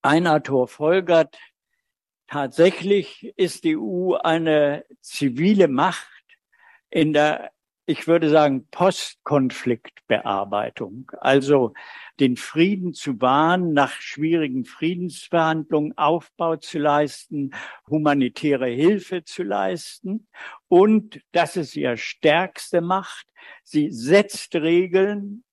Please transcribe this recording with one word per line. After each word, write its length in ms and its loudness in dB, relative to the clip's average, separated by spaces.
Ein 260 2
Autor 400 0
folgert, 680 0
tatsächlich 1080 0
ist 260 -2
die 80 0
E 60 -2
U 380 -2
eine 680 0
zivile 680 2
Macht 420 -2
in 240 0
der, 380 0
ich 200 -4
würde 240 2
sagen, 400 4
Postkonfliktbearbeitung. 2500 -4
Also 540 2
den 160 2
Frieden 580 -2
zu 280 -6
wahren, 520 2
nach 200 2
schwierigen 720 -4
Friedensverhandlungen 1300 -2
Aufbau 600 -2
zu 220 -10
leisten, 720 -2
humanitäre 800 0
Hilfe 560 0
zu 200 -10
leisten. 840 -6
Und 540 4
das 260 -2
ist 180 -8
ihre 220 -2
stärkste 840 0
Macht. 440 -4
Sie 280 -2
setzt 640 0
Regeln 960 0